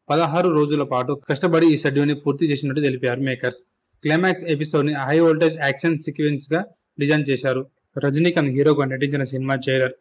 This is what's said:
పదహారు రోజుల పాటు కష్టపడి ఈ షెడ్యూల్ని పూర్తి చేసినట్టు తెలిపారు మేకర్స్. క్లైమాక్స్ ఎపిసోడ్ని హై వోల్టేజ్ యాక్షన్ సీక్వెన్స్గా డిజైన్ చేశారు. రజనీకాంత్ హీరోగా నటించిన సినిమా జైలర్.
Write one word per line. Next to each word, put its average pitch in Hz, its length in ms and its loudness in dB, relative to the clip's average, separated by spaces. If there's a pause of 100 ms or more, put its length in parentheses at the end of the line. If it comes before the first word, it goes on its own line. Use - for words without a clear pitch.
పదహారు 165 400 2
రోజుల 147 340 2
పాటు 127 300 -2 (140)
కష్టపడి 165 400 2
ఈ 151 100 6
షెడ్యూల్ని 143 380 0
పూర్తి 147 300 -2
చేసినట్టు 143 360 -2
తెలిపారు 127 400 -2
మేకర్స్. 127 400 -4 (420)
క్లైమాక్స్ 170 400 0
ఎపిసోడ్ని 151 500 0
హై 139 260 0
వోల్టేజ్ 160 380 4
యాక్షన్ 151 420 -2
సీక్వెన్స్గా 151 600 -2 (400)
డిజైన్ 147 300 2
చేశారు. 131 320 -2 (340)
రజనీకాంత్ 147 560 0
హీరోగా 143 340 2
నటించిన 139 380 -4
సినిమా 135 320 -4
జైలర్. 131 460 -2